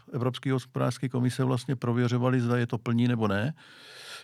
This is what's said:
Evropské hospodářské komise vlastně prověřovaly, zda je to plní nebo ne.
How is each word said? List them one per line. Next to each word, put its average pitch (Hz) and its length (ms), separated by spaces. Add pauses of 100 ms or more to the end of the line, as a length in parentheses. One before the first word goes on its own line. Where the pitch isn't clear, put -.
(140)
Evropské 127 400
hospodářské 131 560
komise 123 340
vlastně 131 320
prověřovaly, 123 680
zda 120 160
je 120 100
to 120 100
plní 117 300
nebo 113 200
ne. 104 260 (720)